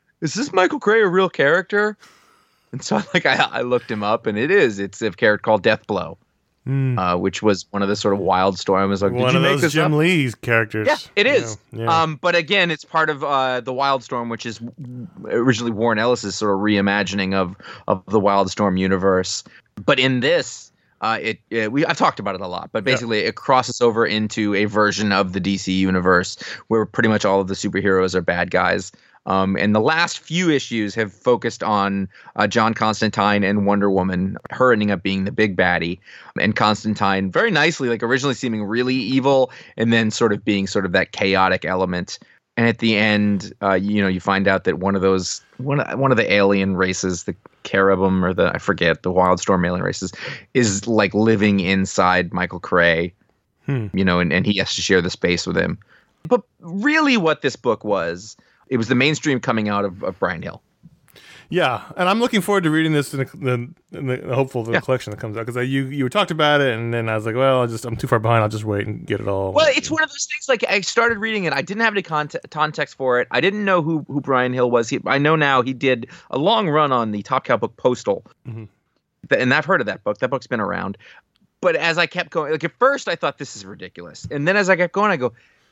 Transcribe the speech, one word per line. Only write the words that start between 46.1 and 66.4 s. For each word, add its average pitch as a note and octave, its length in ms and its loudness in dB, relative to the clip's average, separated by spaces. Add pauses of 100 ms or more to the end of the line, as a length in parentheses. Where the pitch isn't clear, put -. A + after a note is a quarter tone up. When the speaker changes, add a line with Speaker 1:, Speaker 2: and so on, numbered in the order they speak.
Speaker 1:
of A#2+ 60 4
the - 160 2
alien G2 420 4
races, F#2 500 -2
the F#2 100 -6 (300)
Caribum F#2+ 580 2
or F2+ 100 0
the, F2 220 2
I - 20 -6
forget, E2+ 460 0
the F#2 80 -2
Wildstorm F2+ 560 2
alien F2+ 160 -4
races, F#2 280 -6 (440)
is, G#2 320 0
like, G#2+ 260 2
living G#2 460 4
inside F#2 760 2
Michael F2+ 280 -6
Cray, E2+ 520 2 (540)
Speaker 2:
Hmm. B2+ 260 -4
Speaker 1:
you F#2+ 120 0
know, F2 140 2
and, F2 140 0
and F2+ 120 0
he G2+ 120 0
has F#2 180 -4
to F2+ 60 -6
share F#2 200 2
the F2 100 -4
space F2 340 -2
with F2 120 -4
him. F#2 200 -2 (500)
But A#3+ 140 0 (200)
really C4 560 0
what D#3+ 260 0
this C3+ 140 -2
book A2+ 260 -2
was, F#2 520 -4 (340)
it C3+ 80 0
was A2 100 -2
the B2+ 60 0
mainstream C#3 460 2
coming A2 280 -2
out G2+ 160 0
of, G2 200 -6
of F#2 160 -6
Brian F2+ 240 -2
Hill. - 180 -12 (880)
Speaker 2:
Yeah, C#3+ 300 0 (160)
and F3+ 100 0
I'm G3+ 120 2
looking A#3 220 2
forward G3 240 0
to D#3 40 2
reading D#3+ 240 2
this D3 220 0
in, C3+ 60 -2
a, C3 320 -4
in, B2 220 -6 (160)
in D#3 140 -10
the B2+ 300 -4
hopeful C3 260 0
of A2 60 -8
the A#2 60 -2
Speaker 1:
Yeah. - 80 0
Speaker 2:
collection B2+ 280 -2
that G#2 100 -10
comes G#2+ 160 -10
out, A2+ 120 -8
'cause A#2+ 100 -8
I, B2 60 -2
you, C3+ 240 -2
you C3+ 200 -2
talked G3 220 0
about D3+ 320 2